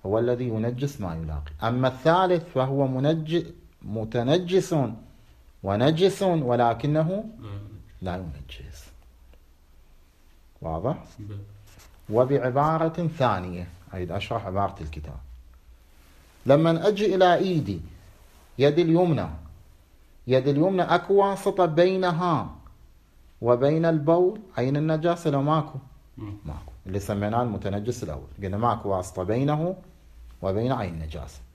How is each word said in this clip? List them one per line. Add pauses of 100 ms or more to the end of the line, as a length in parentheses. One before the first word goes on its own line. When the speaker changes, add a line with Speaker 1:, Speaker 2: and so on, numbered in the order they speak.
Speaker 1:
هو
الذي
ينجس
ما
يلاقي. (120)
أما
الثالث (100)
فهو
منج-، (360)
متنجس (880)
ونجس
ولكنه (100)
Speaker 2:
لا. (520)
Speaker 1:
لا
ينجس. (1800)
واضح؟ (160)
Speaker 2:
بلى. (720)
Speaker 1:
وبعبارة (100)
ثانية، (260)
أريد
أشرح
عبارة
الكتاب. (1300)
لما
أجي
إلى
إيدي، (800)
يدي
اليمنى، (1000)
يد
اليمنى
أكو
واسطة
بينها (840)
وبين
البول، (160)
عين
النجاسة
لو
ماكو؟ (380)
Speaker 2:
مم. (120)
Speaker 1:
ماكو. (160)
اللي
سميناه
المتنجس
الأول. (160)
قلنا
ماكو
واسطة
بينه (680)
وبين
عين
النجاسة. (160)